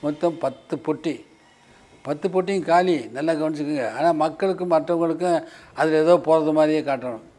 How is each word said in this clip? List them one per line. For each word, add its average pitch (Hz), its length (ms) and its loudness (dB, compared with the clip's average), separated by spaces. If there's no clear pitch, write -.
மொத்தம் 151 400 -2
பத்து - 320 -6
பொட்டி. 151 280 -4
பத்து 151 280 -6
பொட்டியும் 185 360 -2
காலி, 180 260 4
நல்லா 156 240 -2
கவனிச்சுக்கோங்க. 147 560 -4
ஆனா 156 140 2
மக்களுக்கும் 180 520 -2
மற்றவங்களுக்கும் 165 640 0
அதுல 156 260 2
ஏதோ 175 120 8
போறது 156 300 4
மாதிரியே 156 320 2
காட்டணும். 123 360 -6